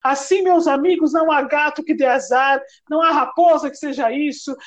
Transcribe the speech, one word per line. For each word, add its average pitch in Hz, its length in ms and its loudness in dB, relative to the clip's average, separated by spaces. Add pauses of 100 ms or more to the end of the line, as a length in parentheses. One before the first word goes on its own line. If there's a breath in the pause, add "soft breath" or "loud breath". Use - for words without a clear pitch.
Assim, 277 380 0
meus 349 260 4
amigos, 302 440 0
não 320 200 0
há 277 100 2
gato 294 420 -2
que 302 100 -4
dê 294 120 0
azar, 269 560 0 (280 loud breath)
não 311 120 0
há 330 100 2
raposa 294 580 2
que 285 60 -14
seja 269 360 -4
isso, 285 440 -6 (120)